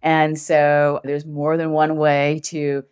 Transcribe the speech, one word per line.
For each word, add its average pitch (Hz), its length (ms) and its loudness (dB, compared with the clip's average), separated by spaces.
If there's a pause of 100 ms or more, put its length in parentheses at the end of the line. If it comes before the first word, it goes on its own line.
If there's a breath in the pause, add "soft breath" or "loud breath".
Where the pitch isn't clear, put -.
And 156 380 0
so 147 640 2
there's 147 220 -6
more 151 320 -2
than 160 140 -2
one 156 260 2
way 147 460 0
to 143 480 -6